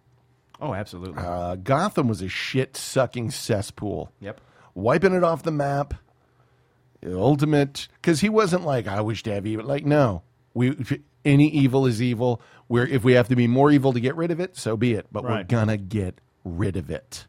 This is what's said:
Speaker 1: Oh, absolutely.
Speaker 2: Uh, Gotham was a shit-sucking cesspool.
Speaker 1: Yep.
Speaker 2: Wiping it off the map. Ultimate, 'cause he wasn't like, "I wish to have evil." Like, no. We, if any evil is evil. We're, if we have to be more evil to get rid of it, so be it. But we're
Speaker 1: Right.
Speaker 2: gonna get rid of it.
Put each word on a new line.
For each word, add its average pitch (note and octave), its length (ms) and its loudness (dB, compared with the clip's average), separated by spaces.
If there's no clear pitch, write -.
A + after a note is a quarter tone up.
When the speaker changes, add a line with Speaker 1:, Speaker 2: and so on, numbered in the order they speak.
Speaker 1:
Oh, C#3 140 -6
absolutely. F#2 500 -10
Speaker 2:
Uh, F2 320 -6
Gotham C#3+ 500 -2
was A2 160 -2
a F#2+ 60 -6
shit-sucking - 1040 -4
cesspool. G2 880 -6
Speaker 1:
Yep. G2+ 200 -16
Speaker 2:
Wiping D3+ 400 2
it F3+ 100 2
off E3 180 0
the D#3+ 80 -4
map. C#3+ 440 -2
Ultimate, C#3 840 0
'cause E3 180 2
he G#3 80 2
wasn't G3 360 2
like, C3 220 -2
"I G2+ 140 -4
wish G#2+ 220 -4
to A2 100 -6
have G2+ 140 -4
evil." A2 180 -4
Like, C#3+ 220 -4
no. C#3 360 2
We, B2 180 2
if C3 220 -4
any D3 240 6
evil C3+ 380 2
is A#2 160 0
evil. B2 380 0
We're, A#2+ 180 2
if C3 180 0
we B2+ 100 8
have B2 140 6
to B2+ 80 2
be B2 120 4
more C3+ 240 4
evil C3+ 200 4
to B2 80 0
get B2+ 160 -2
rid E3 140 -4
of D#3+ 80 -4
it, F3+ 180 -6
so A2+ 200 -4
be A#2+ 180 0
it. G2 160 -6
But G#2+ 140 -8
we're B2 60 -4
Speaker 1:
Right. G#2 180 -4
Speaker 2:
gonna A2 280 2
get G2 440 -6
rid F#2 320 -4
of E2 140 -8
it. - 380 -12